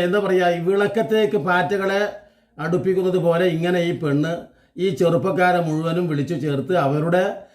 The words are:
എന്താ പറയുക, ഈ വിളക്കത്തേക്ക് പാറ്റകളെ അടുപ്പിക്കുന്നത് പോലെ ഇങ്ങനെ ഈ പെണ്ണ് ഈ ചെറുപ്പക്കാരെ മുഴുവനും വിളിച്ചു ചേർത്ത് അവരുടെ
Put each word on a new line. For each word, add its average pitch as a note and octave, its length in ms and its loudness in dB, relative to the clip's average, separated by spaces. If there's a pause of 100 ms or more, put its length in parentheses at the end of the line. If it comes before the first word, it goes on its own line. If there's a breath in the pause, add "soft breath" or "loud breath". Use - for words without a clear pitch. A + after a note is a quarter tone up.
എന്താ G3 120 2
പറയുക, F#3 300 2
ഈ E3+ 120 0
വിളക്കത്തേക്ക് G#3 760 0
പാറ്റകളെ F#3+ 640 0 (560 soft breath)
അടുപ്പിക്കുന്നത് F3+ 600 0
പോലെ E3+ 260 2
ഇങ്ങനെ F3 360 0
ഈ F3 180 0
പെണ്ണ് D3+ 340 0 (440 soft breath)
ഈ F#3 140 0
ചെറുപ്പക്കാരെ F3+ 720 2
മുഴുവനും E3 480 -2
വിളിച്ചു D3 260 -2
ചേർത്ത് C#3+ 420 -2
അവരുടെ D#3+ 480 0 (300 loud breath)